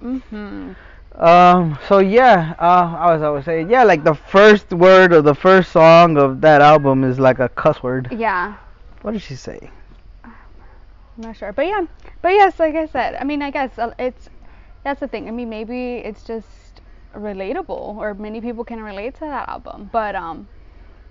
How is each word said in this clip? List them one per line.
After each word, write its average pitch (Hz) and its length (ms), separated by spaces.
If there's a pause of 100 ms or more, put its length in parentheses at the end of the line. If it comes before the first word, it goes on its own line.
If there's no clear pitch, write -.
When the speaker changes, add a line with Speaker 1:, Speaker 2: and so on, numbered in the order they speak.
Speaker 1:
Mm-hmm. 208 680 (420)
Speaker 2:
Um, 175 640 (100)
so 202 100
yeah, 196 600
uh, 170 400
I 170 140
was, 151 100
I 151 60
was 143 160
saying, 165 260
yeah, 254 140
like, 170 200
the 160 100
first 208 580
word 185 400
of 151 120
the 147 100
first 185 380
song 165 440
of 135 260
that 151 200
album 139 420
is, 127 140
like, 131 220
a 120 80
cuss - 340
word. 127 300
Speaker 1:
Yeah. 208 440 (460)
Speaker 2:
What 208 100
did 214 100
she 139 140
say? - 340 (540)
Speaker 1:
I'm 233 80 (840)
not 226 180
sure, 202 160
but 277 140
yeah, 392 180 (380)
but 349 80
yes, 392 280
like 311 180
I 320 100
said, 247 340
I 247 40
mean, 285 180
I 277 80
guess, 269 280
uh, 226 200
it's, 254 300 (560)
that's 277 160
the 285 80
thing. 214 200
I 220 40
mean, 240 160
maybe 240 480
it's 214 280
just 226 220 (720)
relatable, 208 800
or 208 180
many 214 260
people 233 240
can 226 180
relate 208 320
to - 60
that 285 280
album. - 440
But, 214 220
um, 175 340 (640)